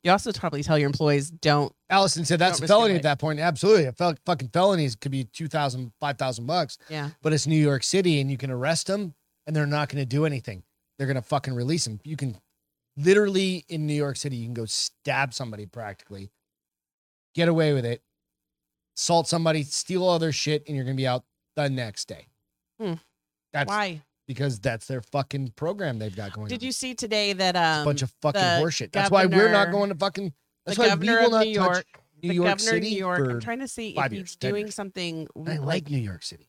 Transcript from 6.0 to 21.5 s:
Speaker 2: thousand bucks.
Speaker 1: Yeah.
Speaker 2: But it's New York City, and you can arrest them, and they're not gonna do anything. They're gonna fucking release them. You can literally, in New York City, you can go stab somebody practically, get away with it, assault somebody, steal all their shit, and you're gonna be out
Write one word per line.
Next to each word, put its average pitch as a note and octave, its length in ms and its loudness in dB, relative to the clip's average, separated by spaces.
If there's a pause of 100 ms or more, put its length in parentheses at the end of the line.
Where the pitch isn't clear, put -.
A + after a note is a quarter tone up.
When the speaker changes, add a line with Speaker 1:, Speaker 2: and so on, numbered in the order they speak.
Speaker 2:
thousand A#2+ 260 -4
bucks. D#3 320 -2 (140)
Speaker 1:
Yeah. D3+ 200 -6 (120)
Speaker 2:
But D#3 100 2
it's C#3+ 140 2
New D#3 140 4
York C#3+ 240 4
City, F3+ 360 2
and C3+ 100 -2
you C3+ 60 -2
can C3 140 -6
arrest C3+ 380 -2
them, F#3+ 260 -4 (320)
and D#3 100 -2
they're D3+ 100 2
not D3 220 0
gonna C#3 160 -4
do C#3 220 0
anything. A2+ 360 -6 (360)
They're C#3 80 -2
gonna C3 160 -2
fucking C3+ 320 -2
release C3+ 300 -2
them. G#2+ 200 -8
You D3+ 140 -8
can A#2+ 200 -6 (560)
literally, F#3+ 720 4
in D#3 180 -4
New D3+ 80 0
York C#3+ 240 -2
City, C3+ 180 -6
you A#2 80 -6
can A#2+ 80 -8
go A#2 140 -6
stab C3+ 680 -4
somebody A2 320 -10
practically, G2+ 640 -14 (1040)
get E3+ 140 2
away D#3+ 240 4
with B2+ 140 0
it, - 160 -4 (960)
assault E3+ 280 2
somebody, D#3+ 360 0
steal F3+ 420 -4
all F3 140 4
their D#3+ 140 0
shit, D3 340 -2
and D3 100 -6
you're C3 80 -4
gonna C3 120 -4
be C3 100 0
out B2+ 180 -2 (320)